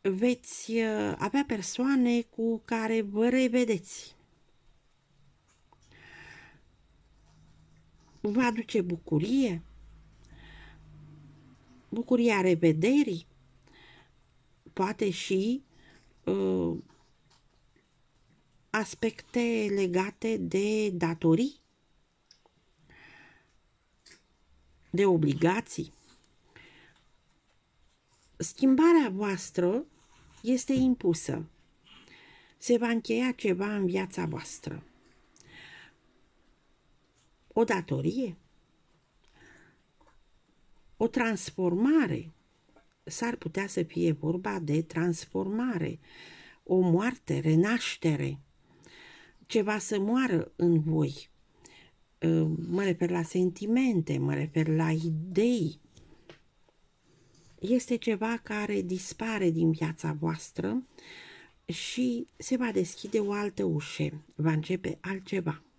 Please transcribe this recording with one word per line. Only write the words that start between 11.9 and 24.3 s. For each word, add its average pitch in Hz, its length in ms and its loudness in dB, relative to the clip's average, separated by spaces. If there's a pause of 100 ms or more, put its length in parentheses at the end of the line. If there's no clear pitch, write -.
revederii, 180 880 4 (1500)
poate 202 380 -2
și, 196 520 -2 (640)
uh, 185 540 -2 (1900)
aspecte 226 1040 -2
legate 196 600 0
de 202 540 0
datorii, 170 720 0 (3250)